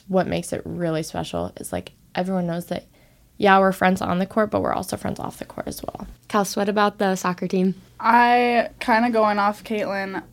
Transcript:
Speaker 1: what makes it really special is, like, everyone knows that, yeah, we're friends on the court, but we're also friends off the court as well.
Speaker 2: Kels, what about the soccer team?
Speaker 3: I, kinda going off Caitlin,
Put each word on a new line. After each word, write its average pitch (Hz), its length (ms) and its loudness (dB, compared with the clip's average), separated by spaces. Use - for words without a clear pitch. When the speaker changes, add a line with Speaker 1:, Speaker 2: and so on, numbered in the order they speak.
Speaker 1:
what 185 200 2
makes 175 260 -4
it - 100 -4
really 165 400 -4
special - 540 -6
is, - 160 -12
like, 90 180 -8
everyone 180 320 -2
knows 170 200 -6
that, - 180 -8
yeah, 196 220 6
we're 190 140 4
friends 185 280 2
on 175 180 -2
the 190 60 0
court, 208 240 0
but 196 120 0
we're - 100 0
also - 240 -4
friends - 240 -6
off - 200 -10
the - 60 -10
court - 220 -10
as - 160 -10
well. - 240 -12
Speaker 2:
Kels, 202 260 0
what 202 140 -2
about 208 300 0
the 190 180 0
soccer 180 320 -4
team? 185 260 2
Speaker 3:
I, 240 720 4
kinda 233 300 2
going 214 300 2
off 208 260 0
Caitlin, 196 680 -4